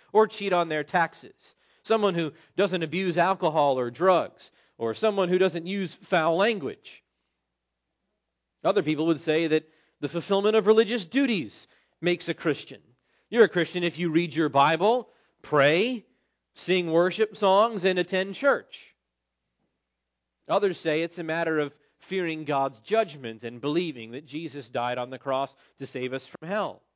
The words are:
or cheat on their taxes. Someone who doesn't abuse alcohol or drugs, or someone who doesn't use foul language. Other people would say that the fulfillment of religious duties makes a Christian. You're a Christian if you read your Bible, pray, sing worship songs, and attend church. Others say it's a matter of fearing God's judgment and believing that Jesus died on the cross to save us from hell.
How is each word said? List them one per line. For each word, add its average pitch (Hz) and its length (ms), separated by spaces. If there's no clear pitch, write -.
or 220 140
cheat 196 280
on 170 160
their 151 140
taxes. - 680
Someone 202 320
who 160 180
doesn't 180 260
abuse 165 380
alcohol 160 580
or 123 140
drugs, 156 580
or 113 160
someone 196 340
who 185 80
doesn't 170 300
use 190 260
foul 165 420
language. 180 680
Other 196 180
people 151 240
would 165 140
say 160 260
that 156 240
the 143 100
fulfillment 196 460
of 208 100
religious 220 400
duties 220 600
makes 175 260
a 170 60
Christian. 135 480
You're 226 140
a 190 60
Christian 175 340
if 170 160
you 175 100
read 160 240
your 151 160
Bible, 165 600
pray, 175 640
sing 175 360
worship 185 460
songs, 202 480
and 185 140
attend 190 340
church. - 640
Others 190 300
say 160 240
it's 170 160
a 170 40
matter 160 360
of 143 120
fearing 165 460
God's 139 340
judgment 143 640
and 120 180
believing 143 500
that 143 140
Jesus 143 420
died 123 300
on 127 140
the 131 80
cross 135 360
to 139 80
save 127 280
us 131 120
from - 240
hell. 180 320